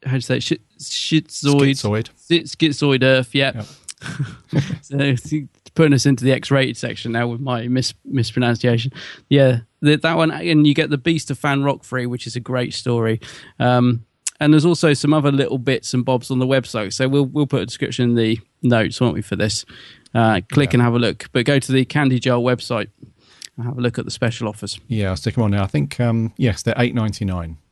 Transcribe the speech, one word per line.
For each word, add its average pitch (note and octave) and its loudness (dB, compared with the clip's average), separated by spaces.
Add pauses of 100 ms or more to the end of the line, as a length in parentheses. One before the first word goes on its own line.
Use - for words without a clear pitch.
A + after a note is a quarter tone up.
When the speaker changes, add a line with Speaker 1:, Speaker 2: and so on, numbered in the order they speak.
Speaker 1:
how C3+ -4
do B2+ 0
you C3 0
say B2+ -2
it? B2 -4
Shi-, - -2 (220)
Schizoid. C#3+ 0
Speaker 2:
Schizoid. A2 -2
Speaker 1:
Schi-, E3+ -2
Schizoid C#3 0
Earth, C3 2
yeah. C3+ 0
Speaker 2:
Yep. G#2+ -10 (360)
Speaker 1:
<laughs> - -6
So C#3 -8
it's C#3 0 (420)
putting D#3 6
us B2+ 2
into C3+ 2
the C3 4
X-rated C3 0
section A#2 -8
now A#2 -2
with A#2 -6
my A#2+ -4
mis-, B2+ -2 (100)
mispronunciation. A#2+ 0 (360)
Yeah, C3 4 (200)
the, D3 4
that E3 0
one, D#3+ 2
and D#3 2
you C#3+ 6
get D3+ 0
the C#3+ -2
Beast E3 -2
of C3+ -6
Fan C#3 0
Rock C#3 -2
free, B2+ -6
which B2 -8
is A#2+ -10
a B2 -6
great B2+ -4
story. A2+ -2 (380)
Um, B2 2 (340)
and D3+ 4
there's D3+ 6
also E3 4
some D3 0
other D3 2
little C#3 0
bits B2 -2
and B2 2
bobs B2+ -2
on C3 -2
the B2+ 0
website, A#2+ -2
so C3 -2
we'll, C#3+ 2
we'll D3 -2
put C3 -2
a - -6
description B2 -2
in A#2+ 2
the A2+ 2 (240)
notes, A2+ 2
won't A#2 2
we, F#2 -6
for - -6
this? G#2+ -2 (500)
Uh, A2 4
click C#3+ 2
Speaker 2:
Yeah. - 4
Speaker 1:
and B2 6
have A#2+ 2
a A#2+ 2
look, A2+ -2
but A#2+ 0
go C#3 4
to - -4
the C3 2
Candy C3+ 0
Jar B2 0
website A#2+ -2 (680)
and A#2 -10
have A#2+ -6
a - -6
look A#2+ -2
at A#2 -4
the A#2+ -8
special A#2 -4
offers. G#2 -10 (100)
Speaker 2:
Yeah, G#2 -2
I'll F#2 -2
stick G#2 -4
'em A#2 2
on G2+ 0
there. G2+ 0
I G2 0
think, C#3+ -4
um, A2+ 0
yes, A#2 0
they're A2+ -2
eight B2 0
ninety-nine F#2+ -4 (160)